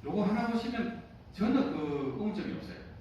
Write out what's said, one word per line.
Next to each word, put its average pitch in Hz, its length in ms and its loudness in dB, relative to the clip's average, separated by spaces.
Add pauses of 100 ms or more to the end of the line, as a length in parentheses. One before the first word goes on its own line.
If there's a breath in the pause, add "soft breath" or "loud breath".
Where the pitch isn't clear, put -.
요거 202 200 2
하나 226 240 4
보시면 233 520 0 (320)
전혀 226 380 4
그 143 480 0
의문점이 - 380 0
없어요. - 220 -8 (220)